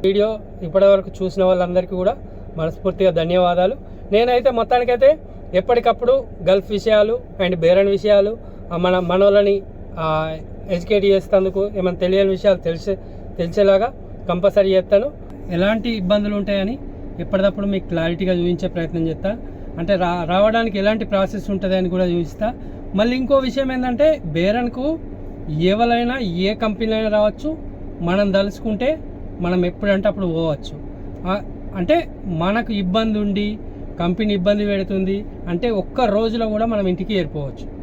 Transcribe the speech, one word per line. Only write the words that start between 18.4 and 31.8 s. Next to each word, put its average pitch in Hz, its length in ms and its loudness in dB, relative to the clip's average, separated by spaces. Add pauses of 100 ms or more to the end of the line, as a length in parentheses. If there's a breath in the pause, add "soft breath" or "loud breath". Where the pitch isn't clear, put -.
ప్రయత్నం 165 400 -4
చేస్తా. 185 300 -4 (400 loud breath)
అంటే 170 180 0
రా-, 175 340 0
రావడానికి 214 500 2
ఎలాంటి 214 260 0
ప్రాసెస్ 196 440 -2
ఉంటుంది 190 280 -2
అని 185 120 0
కూడా 180 160 0
చూపిస్తా. 175 480 -2 (420 loud breath)
మళ్ళీ 233 220 2
ఇంకో 262 180 2
విషయం 262 360 0
ఏంటంటే 254 540 2
బేరన్కు 240 760 -2 (600)
ఎవరైనా 233 580 2
ఏ 190 340 -2
కంపెనీ 220 400 -2
అయినా 220 160 0
రావచ్చు. 214 480 0 (440)
మనం 190 300 2
తలుచుకుంటే 208 680 -2 (400)
మనం 175 260 0
ఎప్పుడంటే 196 420 0
అప్పుడు 190 180 0
పోవచ్చు. 160 540 -2 (480)
ఆ, 196 140 -2 (340)
అంటే 294 340 0 (160)